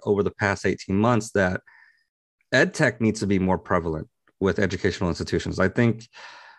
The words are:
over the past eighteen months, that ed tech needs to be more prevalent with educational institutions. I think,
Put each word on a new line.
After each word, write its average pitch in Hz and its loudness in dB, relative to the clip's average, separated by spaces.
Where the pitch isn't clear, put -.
over 101 2
the 92 -2
past 98 -2
eighteen 98 -2
months, 113 2
that 95 0
ed 160 2
tech 139 0
needs 110 2
to 101 -2
be 98 2
more 92 2
prevalent 82 -2
with 95 0
educational 92 -2
institutions. 85 -4
I 92 4
think, 117 0